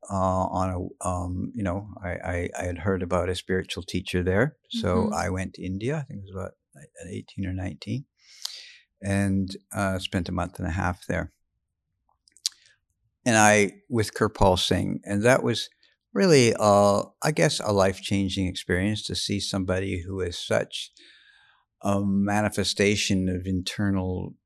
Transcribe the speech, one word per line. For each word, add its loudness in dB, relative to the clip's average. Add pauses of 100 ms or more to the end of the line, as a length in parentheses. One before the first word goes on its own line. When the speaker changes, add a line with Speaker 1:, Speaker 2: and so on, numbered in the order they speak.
Speaker 1:
uh, -6
on 0 (340)
a, -4
um, -4
you -6
know, -4 (160)
I, -8
I, -4 (100)
I -4
had -6
heard 0
about 0
a -2
spiritual -4
teacher -4
there. 2 (120)
So -2
Speaker 2:
Mm-hmm. 0
Speaker 1:
I -2
went -6
to -12
India, -4
I -6
think -12
it -14
was -16
about, -10 (240)
like, -20 (120)
at -16
eighteen -10
or -6
nineteen, -6 (960)
and, 0 (200)
uh, 0
spent -4
a -4
month -4
and -4
a -2
half -2
there. -4 (1900)
And 6
I, 8 (180)
with 0
Kirpal 4
Singh, 0
and -2
that 4
was -2 (440)
really, 6
uh, 6 (200)
I 2
guess, 0
a -2
life-changing 0
experience -2
to -6
see -4
somebody -4
who -8
is -6
such -4 (880)
a 0
manifestation 0
of -4
internal -2 (100)